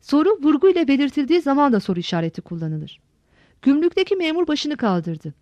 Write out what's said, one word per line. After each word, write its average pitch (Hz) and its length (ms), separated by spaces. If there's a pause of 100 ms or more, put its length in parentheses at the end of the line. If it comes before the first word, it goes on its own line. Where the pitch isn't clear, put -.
Soru 330 420
vurgu 302 260
ile 339 200
belirtildiği 277 520
zaman 277 320
da 202 80
soru 175 200
işareti 165 400
kullanılır. 156 600 (640)
Gümrükteki 349 540
memur 330 320
başını 294 280
kaldırdı. 170 640